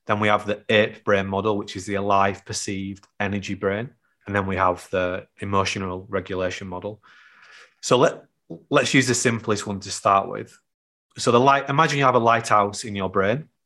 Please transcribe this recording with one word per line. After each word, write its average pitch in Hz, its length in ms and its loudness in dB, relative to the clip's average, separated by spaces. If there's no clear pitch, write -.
Then 107 140 -2
we 107 80 2
have 104 180 0
the 104 220 -6
ape 107 360 2
brain 98 220 2
model, 101 320 -2
which 101 180 -8
is 90 80 -10
the 98 120 -4
alive, 98 500 0
perceived 98 600 -8
energy 101 360 -4
brain. 101 360 -4
And 101 100 -4
then 98 100 0
we 95 100 -4
have 90 340 0
the 92 360 -4
emotional 95 680 -4
regulation 92 600 -6
model. 92 340 -12
So 127 160 4
let, - 260 2
let's 135 240 2
use 127 140 4
the 123 60 2
simplest 113 520 -2
one 101 140 -6
to 98 100 -12
start 98 380 2
with. 104 280 -12
So 123 140 2
the 120 80 6
light, 139 280 4
imagine 143 300 2
you 139 60 2
have 127 100 6
a 123 60 6
lighthouse 113 640 2
in 104 100 -8
your 95 160 -4
brain 101 380 0